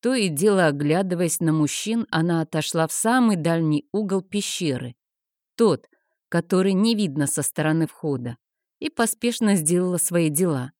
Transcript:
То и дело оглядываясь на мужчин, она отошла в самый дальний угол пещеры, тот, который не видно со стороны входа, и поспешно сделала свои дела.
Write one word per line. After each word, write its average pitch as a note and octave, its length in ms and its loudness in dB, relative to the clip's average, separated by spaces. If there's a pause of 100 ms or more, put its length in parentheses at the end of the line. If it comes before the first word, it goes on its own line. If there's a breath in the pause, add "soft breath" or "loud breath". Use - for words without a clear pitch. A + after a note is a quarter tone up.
То B3+ 140 0
и G#3 140 2
дело F3+ 380 2
оглядываясь E3 720 0
на E3 100 2
мужчин, F3+ 580 0
она E3 320 0
отошла D#3+ 460 -2
в - 60 -8
самый A3+ 420 2
дальний D#3+ 560 0
угол G3 300 -2
пещеры, C#3 760 -6 (600)
тот, G3+ 320 2 (420)
который F#3 440 0
не G#3+ 220 2
видно D3+ 320 -2
со - 160 -4
стороны D#3 440 0
входа, B2 500 -6 (420)
и D#4+ 100 -6
поспешно A3+ 640 0
сделала F3+ 420 0
свои E3+ 320 0
дела. D3 500 -2